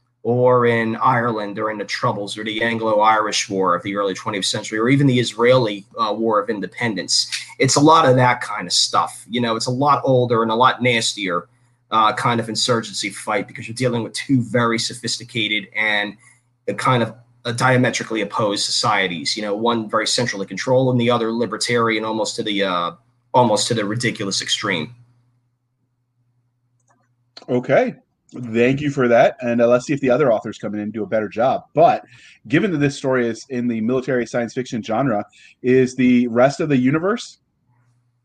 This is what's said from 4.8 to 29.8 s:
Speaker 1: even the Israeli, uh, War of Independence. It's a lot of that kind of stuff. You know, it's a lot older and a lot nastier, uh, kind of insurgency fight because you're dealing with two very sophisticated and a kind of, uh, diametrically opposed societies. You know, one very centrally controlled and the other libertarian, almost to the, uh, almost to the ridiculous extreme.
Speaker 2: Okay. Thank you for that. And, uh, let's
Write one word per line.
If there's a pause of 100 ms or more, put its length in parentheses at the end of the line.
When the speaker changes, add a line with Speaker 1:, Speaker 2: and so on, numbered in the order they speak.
Speaker 1:
even
the
Israeli, (100)
uh,
War
of
Independence. (280)
It's
a
lot
of
that
kind
of
stuff.
You
know,
it's
a
lot
older
and
a
lot
nastier, (440)
uh,
kind
of
insurgency
fight
because
you're
dealing
with
two
very
sophisticated
and (520)
a
kind
of, (300)
uh,
diametrically
opposed
societies.
You
know,
one
very
centrally
controlled
and
the
other
libertarian,
almost
to
the,
uh, (400)
almost
to
the
ridiculous
extreme. (2500)
Speaker 2:
Okay. (580)
Thank
you
for
that.
And,
uh,
let's